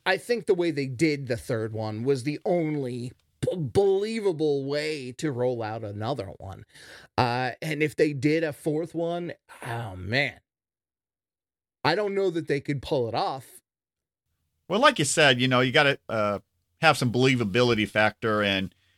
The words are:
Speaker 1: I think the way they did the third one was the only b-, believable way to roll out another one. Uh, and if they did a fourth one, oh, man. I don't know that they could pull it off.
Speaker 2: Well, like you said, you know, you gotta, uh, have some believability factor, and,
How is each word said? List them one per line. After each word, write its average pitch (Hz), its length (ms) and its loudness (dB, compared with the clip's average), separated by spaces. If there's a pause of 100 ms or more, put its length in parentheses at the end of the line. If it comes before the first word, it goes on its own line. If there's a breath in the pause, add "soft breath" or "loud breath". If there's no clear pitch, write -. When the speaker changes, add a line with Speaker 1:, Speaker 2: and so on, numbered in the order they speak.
Speaker 1:
I 190 140 2
think 226 280 -2
the 202 80 4
way 175 160 0
they 143 160 -2
did 139 400 0
the 117 120 -2
third 110 340 -4
one 110 320 -6
was 131 200 0
the 147 200 -4
only 151 680 -2 (280)
b-, - 160 -4
believable 190 1080 0
way 147 460 -4
to 151 200 -4
roll 123 300 -2
out 110 220 -8
another 107 420 -6 (100)
one. 98 280 -16 (520 loud breath)
Uh, 123 360 2 (100)
and 151 200 -2
if 151 140 0
they 151 160 4
did 147 320 2
a 151 80 -2
fourth 160 420 -4
one, 170 380 -4 (340)
oh, 117 300 -8
man. 110 440 -4 (1400)
I 156 100 2
don't 202 200 -2
know 196 160 0
that 160 180 -4
they 143 120 0
could 139 220 -4
pull 123 260 -2
it 113 60 -6
off. 143 320 -4 (1200)
Speaker 2:
Well, 196 120 0
like 277 180 4
you 151 60 2
said, 139 360 4
you 131 80 2
know, 127 120 4
you 127 120 2
gotta, 143 260 4 (100)
uh, 104 320 0 (420)
have 151 160 6
some 123 120 0
believability 120 800 2
factor, 107 540 0
and, 95 320 0 (240)